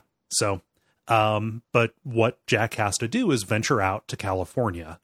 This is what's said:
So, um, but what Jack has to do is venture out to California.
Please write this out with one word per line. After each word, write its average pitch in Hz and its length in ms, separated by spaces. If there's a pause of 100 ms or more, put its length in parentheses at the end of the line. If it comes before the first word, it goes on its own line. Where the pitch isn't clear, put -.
(320)
So, 101 300 (480)
um, 110 640
but 117 220 (100)
what 117 440
Jack 113 260
has 104 240
to 117 100
do 226 240
is 113 120
venture 107 360
out 95 300
to - 80
California. 92 880